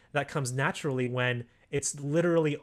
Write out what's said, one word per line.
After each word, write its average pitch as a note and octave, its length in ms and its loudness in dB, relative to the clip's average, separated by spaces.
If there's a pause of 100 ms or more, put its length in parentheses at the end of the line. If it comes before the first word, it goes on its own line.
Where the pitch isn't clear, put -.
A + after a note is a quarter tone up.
(140)
that C#3+ 140 0
comes C3+ 240 -4
naturally C3+ 560 -2
when B2 380 0 (240)
it's C#3+ 300 -4
literally D#3 640 2